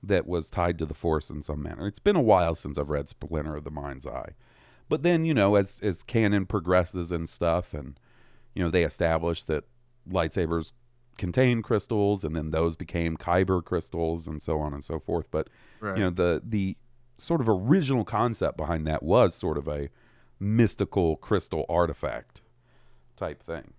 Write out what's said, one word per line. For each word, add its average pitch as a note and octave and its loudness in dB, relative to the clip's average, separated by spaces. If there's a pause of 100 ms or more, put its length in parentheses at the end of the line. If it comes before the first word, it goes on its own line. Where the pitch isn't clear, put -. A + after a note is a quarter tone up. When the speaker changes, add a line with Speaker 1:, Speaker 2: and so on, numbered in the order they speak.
Speaker 1:
That G2 0
was E2+ -2
tied F2 0
to D#2+ -2
the D2+ -6
Force D#2 -2
in D2 -8
some D2+ -8
manner. D#2 -8
It's - -8
been G3+ 4
a E3 4
while F2+ 6
since D2 -8
I've D2 -2
read C#2+ -2
Splinter D2+ -6
of D2 -8
the D2 -10
Mind's C#2+ -10
Eye. B1 -10 (560)
But D3 0
then, E3 4
you D#3+ 2
know, G2+ 6
as, G2+ 2
as F#2+ -2
canon G#2 2
progresses F2+ 0
and E2 -4
stuff, F2 -2
and, C#2 -10 (560)
you F2+ -2
know, E2+ 2
they F2 4
established E2 0
that D2+ -2 (440)
lightsabers E2 -2 (460)
contain A#2 2
crystals, G#2 0
and D#2 -4
then D#2 -4
those D#2+ 0
became E2 -2
kyber F2+ 2
crystals, E2 -4
and D#2 -8
so D#2 -2
on D2 -4
and C#2+ -12
so D#2+ -6
forth. E2+ -2
But, D#2 -2 (320)
Speaker 2:
Right. G2+ -4
Speaker 1:
you G#2 2
know, F2+ 2
the, F2 2
the G2+ -2 (420)
sort E3+ -2
of A#2 0
original B2 4
concept G#2+ 0
behind D#2+ -2
that D#2 -2
was F#2+ 4
sort D#2+ -2
of C#2+ -6
a D2 -4 (500)
mystical G2+ 2
crystal - -2
artifact D2+ -2 (760)
type D#2+ -8
thing. E2 -10